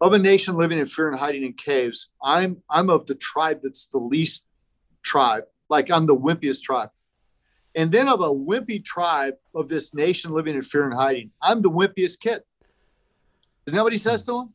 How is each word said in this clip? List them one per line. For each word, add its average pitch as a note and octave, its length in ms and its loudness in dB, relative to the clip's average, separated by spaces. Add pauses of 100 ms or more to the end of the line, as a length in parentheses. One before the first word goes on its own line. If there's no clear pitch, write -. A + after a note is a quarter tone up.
"Of F3+ 120 6
a G#3 60 6
nation F#3+ 380 4
living E3 220 2
in C#3+ 80 -2
fear D#3 240 -2
and C3+ 80 -6
hiding C#3 260 -4
in B2 100 -8
caves, B2+ 560 -4 (120)
I'm, E3+ 480 0
I'm F3 200 2
of D#3 160 2
the C#3 80 -4
tribe D#3 480 -4
that's C3+ 260 -10
the C#3 100 -4
least C#3 480 -2 (560)
tribe. A#2 420 2 (240)
Like, D3 220 2
I'm D#3+ 160 4
the D3 100 6
wimpiest C#3+ 460 -2
tribe. A#2+ 280 -4 (840)
And D#3+ 180 0
then B3+ 160 4
of A#3 120 2
a E3+ 100 2
wimpy G3+ 540 -2
tribe D3 500 -2 (200)
of D#3 140 -4
this D#3 260 -6
nation E3 380 -2
living D#3 220 -2
in C3 80 -4
fear C#3+ 220 0
and B2+ 100 -4
hiding, B2+ 360 -2 (120)
I'm G#3 200 2
the F#3+ 80 4
wimpiest F#3 500 -2
kid." A3+ 220 -4 (1200)
Isn't D3 100 -4
that G#3+ 80 2
what A#3 80 2
he A3 60 -2
says A3 280 -2
to A#3+ 140 -4 (140)